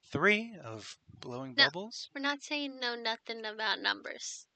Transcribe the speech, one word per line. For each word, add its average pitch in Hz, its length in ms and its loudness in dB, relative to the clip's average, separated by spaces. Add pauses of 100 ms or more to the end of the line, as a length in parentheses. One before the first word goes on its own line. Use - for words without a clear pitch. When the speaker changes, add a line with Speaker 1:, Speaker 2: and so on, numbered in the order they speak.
(120)
Speaker 1:
three 208 500 6
of 110 340 -8 (220)
Blowing 127 380 -6
Speaker 2:
No, 277 100 8
Speaker 1:
Bubbles. 214 480 -6
Speaker 2:
we're 277 80 -6
not 285 200 0
saying 285 380 -4
no 240 140 0
nothing 226 500 -4
about 214 360 0
numbers. - 760 -4